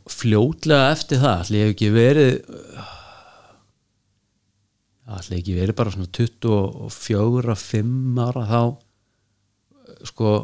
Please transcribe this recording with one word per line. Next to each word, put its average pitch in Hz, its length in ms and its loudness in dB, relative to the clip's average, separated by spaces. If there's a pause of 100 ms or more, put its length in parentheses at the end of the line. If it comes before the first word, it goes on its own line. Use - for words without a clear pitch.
fljótlega 135 880 2
eftir 151 260 -2
það, 123 220 2
ætli 104 180 -2
ég 107 80 4
hef 104 80 0
ekki 104 160 0
verið, 127 420 6 (2750)
ætli 90 300 -8
ég 90 60 -2
ekki 90 140 -4
verið 95 200 0
bara 107 160 0
svona 92 180 -8
tuttugu 113 480 0 (200)
og - 140 -12
fjögurra, 117 640 0
fimm 123 600 -2
ára, 120 280 -2
þá, 117 140 2 (1400)
sko, 110 280 0 (120)